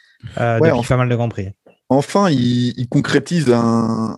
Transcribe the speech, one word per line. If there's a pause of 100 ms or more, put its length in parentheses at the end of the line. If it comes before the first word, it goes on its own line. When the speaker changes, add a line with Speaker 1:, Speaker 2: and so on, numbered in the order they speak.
(400)
Speaker 1:
euh,
Speaker 2:
Ouais,
Speaker 1:
depuis
Speaker 2:
enfin,
Speaker 1:
pas
mal
de
Grands
Prix. (400)
Speaker 2:
enfin,
il, (100)
il
concrétise
un,